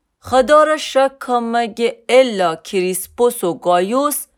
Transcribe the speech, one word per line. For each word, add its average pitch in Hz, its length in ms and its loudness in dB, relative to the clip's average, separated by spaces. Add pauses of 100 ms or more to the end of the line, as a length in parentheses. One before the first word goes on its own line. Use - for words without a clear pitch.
(200)
خدا 262 440 4
را 311 120 0
شک 269 420 -2
کن 240 240 -4
مگه 233 680 -4
الا 214 480 2
کریسپوس 185 880 -4
و 170 100 -2
گایوس 196 720 -2 (100)